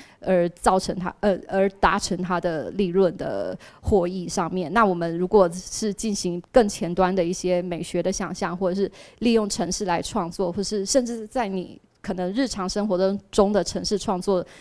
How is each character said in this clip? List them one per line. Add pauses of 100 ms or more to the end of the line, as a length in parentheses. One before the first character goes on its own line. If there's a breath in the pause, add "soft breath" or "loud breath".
(220 loud breath)
而
造
成
它，
呃， (100)
而 (100)
达
成
它
的
利
润
的 (260 loud breath)
获
益
上
面。
那
我
们
如
果
是
进
行 (100)
更
前
端
的
一
些
美
学
的
想
象，
或
者
是 (280 loud breath)
利
用
城
市
来
创
作，
或
是
甚
至
在
你 (220)
可
能
日
常
生
活 (320)
中
的
城
市
创
作 (160 loud breath)